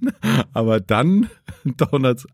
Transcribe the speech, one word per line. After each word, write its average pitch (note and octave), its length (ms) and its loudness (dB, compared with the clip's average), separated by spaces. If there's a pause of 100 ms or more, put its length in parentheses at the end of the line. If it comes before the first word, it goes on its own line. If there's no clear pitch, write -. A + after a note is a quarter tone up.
(520)
aber A2+ 280 2
dann E3 480 2 (360)
donnert's. C3 680 0